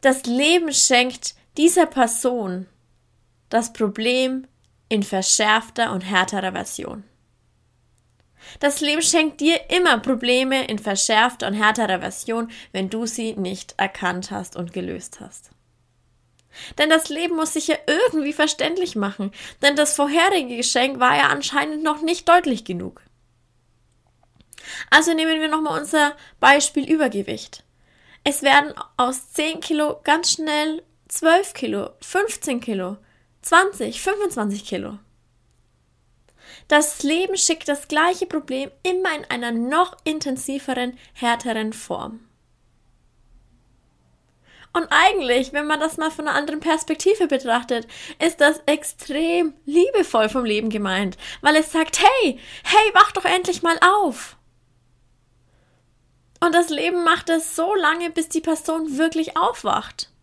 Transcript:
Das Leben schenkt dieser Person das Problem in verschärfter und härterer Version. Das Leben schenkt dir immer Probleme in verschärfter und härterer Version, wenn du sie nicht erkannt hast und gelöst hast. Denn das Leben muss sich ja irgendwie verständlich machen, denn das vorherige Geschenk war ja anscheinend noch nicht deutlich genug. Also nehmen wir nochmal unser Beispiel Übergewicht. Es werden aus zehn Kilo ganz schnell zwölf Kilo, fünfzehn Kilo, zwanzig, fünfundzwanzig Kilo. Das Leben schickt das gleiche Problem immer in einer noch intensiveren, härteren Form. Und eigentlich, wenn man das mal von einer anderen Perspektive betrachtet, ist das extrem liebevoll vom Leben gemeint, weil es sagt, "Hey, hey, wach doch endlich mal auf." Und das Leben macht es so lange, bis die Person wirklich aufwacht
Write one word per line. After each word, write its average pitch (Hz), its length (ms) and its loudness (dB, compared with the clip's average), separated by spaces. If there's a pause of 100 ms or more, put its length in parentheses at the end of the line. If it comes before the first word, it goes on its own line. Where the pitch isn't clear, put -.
Das 262 240 4
Leben 294 480 2
schenkt 247 640 2 (200)
dieser 330 300 4
Person 226 800 -2 (840)
das 226 220 0
Problem 247 760 -2 (400)
in 208 140 0
verschärfter 214 880 0
und 185 100 -6
härterer 190 500 0
Version. 185 500 -10 (1600)
Das 285 200 0
Leben 302 220 0
schenkt 311 380 2
dir 320 300 2
immer 339 280 4
Probleme 254 680 0
in 214 100 -4
verschärfter 214 680 0
und 196 60 -2
härterer 214 440 0
Version, 226 540 -6 (180)
wenn 190 180 -4
du 220 160 -4
sie 226 300 -6
nicht 190 440 -8
erkannt 185 520 -4
hast 196 240 -10
und 175 180 -10
gelöst 180 460 -10
hast. - 320 -20 (1300)
Denn 302 100 2
das 320 200 6
Leben 330 260 -4
muss 311 200 -2
sich 311 120 -4
ja 311 80 2 (140)
irgendwie 311 440 0
verständlich 320 600 -2
machen, 196 380 -6 (280)
denn 285 140 4
das 294 220 2
vorherige 294 600 2
Geschenk 247 440 0
war 254 160 4
ja 277 140 4
anscheinend 294 520 -2
noch 302 180 0
nicht 330 280 -2
deutlich 339 360 4
genug. 185 380 -10 (1900)
Also 311 260 4
nehmen 320 260 0
wir 311 80 -2
nochmal 311 320 -2
unser 294 340 2 (240)
Beispiel 285 500 4
Übergewicht. 220 760 -2 (580)
Es 285 200 -2
werden 285 300 4 (240)
aus 254 360 -2
zehn 320 260 -2
Kilo 302 460 -2
ganz 320 260 2
schnell 311 540 -2 (240)
zwölf 339 460 2
Kilo, 214 360 -4 (100)
fünfzehn 359 600 -4
Kilo, 196 380 -6 (440)
zwanzig, 349 580 2
fünfundzwanzig 294 640 -4
Kilo. 196 340 -8 (1700)
Das 294 360 2
Leben 359 320 0
schickt 330 320 -2
das 285 180 -4
gleiche 349 400 0
Problem 277 440 -6 (120)
immer 370 340 -2
in 294 140 -12
einer 240 220 -6
noch 277 520 0
intensiveren, 269 960 -4 (140)
härteren 233 600 -2
Form. - 480 -10 (2500)
Und 339 180 -2
eigentlich, 311 640 4
wenn 294 140 -2
man 302 120 0
das 311 180 -2
mal 311 140 -2
von 311 160 -8
einer 294 100 0
anderen 294 240 -4
Perspektive 320 680 0
betrachtet, 247 580 -2 (320)
ist 339 220 0
das 302 260 4
extrem 311 880 -2 (100)
liebevoll 339 640 2
vom 247 160 -2
Leben 214 260 0
gemeint, 196 460 -2 (240)
weil 294 140 4
es 311 160 4
sagt, 320 300 0
"Hey, 392 400 4 (240)
hey, 427 300 4
wach 403 180 8
doch - 120 -4
endlich 359 380 0
mal 330 180 2
auf." 370 560 2 (2000)
Und 339 140 2
das 339 140 4
Leben 339 360 -2
macht 339 240 2
es 330 260 0
so 349 200 0
lange, 339 360 0
bis 320 180 -4
die 320 120 -2
Person 320 580 -4
wirklich 320 380 -2
aufwacht - 760 -2 (120)